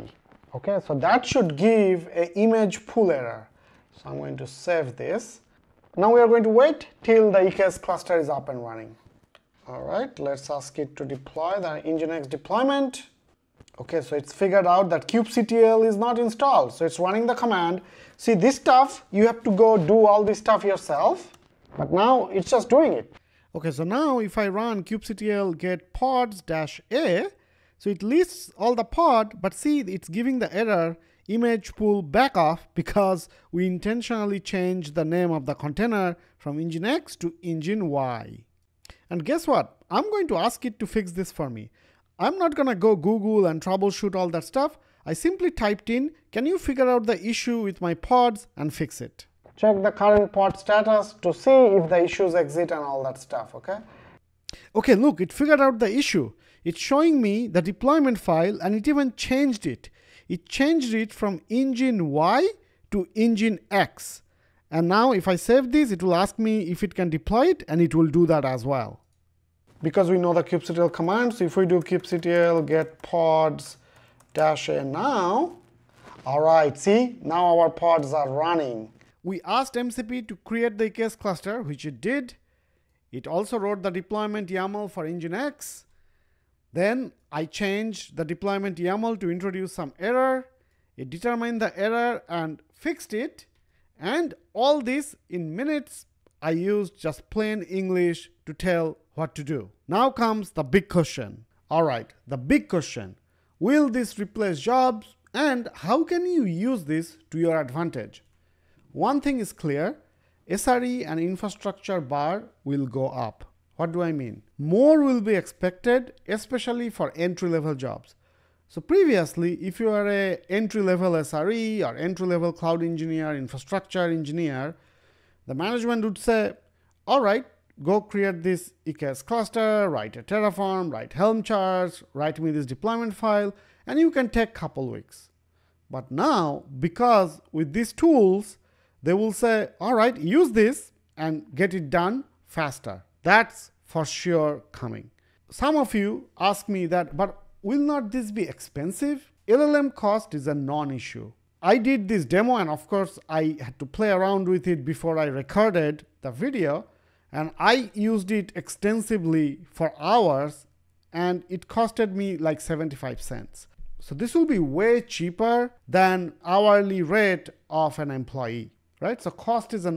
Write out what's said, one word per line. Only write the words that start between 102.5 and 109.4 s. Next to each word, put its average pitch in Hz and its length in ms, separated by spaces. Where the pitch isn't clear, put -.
question. 113 480
Will 277 300
this 240 300
replace 196 420
jobs? 240 560
And 247 440
how 247 280
can 349 220
you 339 180
use 190 400
this 156 320
to 160 80
your 165 200
advantage? 139 640
One 269 300
thing 269 180